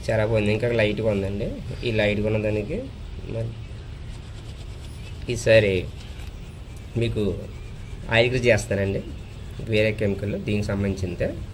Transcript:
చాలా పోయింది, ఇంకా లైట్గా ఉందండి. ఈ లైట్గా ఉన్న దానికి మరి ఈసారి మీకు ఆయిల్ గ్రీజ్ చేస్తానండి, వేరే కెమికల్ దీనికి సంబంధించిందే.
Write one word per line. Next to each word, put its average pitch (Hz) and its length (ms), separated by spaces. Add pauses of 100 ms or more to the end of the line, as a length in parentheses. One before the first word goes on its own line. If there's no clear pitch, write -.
చాలా 110 220
పోయింది, 107 260
ఇంకా 117 120 (120)
లైట్గా 107 340
ఉందండి. 101 340 (380)
ఈ 120 40 (100)
లైట్గా 104 300
ఉన్న 110 160
దానికి 107 320 (560)
మరి 113 160 (1800)
ఈసారి 110 380 (1300)
మీకు 113 220 (920)
ఆయిల్ 117 180
గ్రీజ్ 120 180
చేస్తానండి, 98 500 (720)
వేరే 107 180 (100)
కెమికల్ 104 340 (120)
దీనికి 104 240
సంబంధించిందే. 98 580 (260)